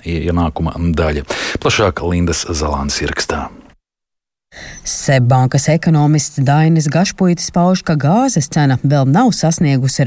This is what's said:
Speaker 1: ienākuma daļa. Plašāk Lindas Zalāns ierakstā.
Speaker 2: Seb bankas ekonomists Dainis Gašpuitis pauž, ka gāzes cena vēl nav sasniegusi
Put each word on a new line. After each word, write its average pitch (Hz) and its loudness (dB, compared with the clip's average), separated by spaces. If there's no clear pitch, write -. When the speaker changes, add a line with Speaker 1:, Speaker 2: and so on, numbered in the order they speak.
Speaker 1:
ienākuma 82 -2
daļa. 80 -2
Plašāk 107 0
Lindas 87 -2
Zalāns 73 -4
ierakstā. - -6
Speaker 2:
Seb 127 0
bankas 131 2
ekonomists 151 2
Dainis 156 4
Gašpuitis 175 0
pauž, 185 2
ka 165 0
gāzes 180 2
cena 135 2
vēl 139 2
nav 208 4
sasniegusi 139 0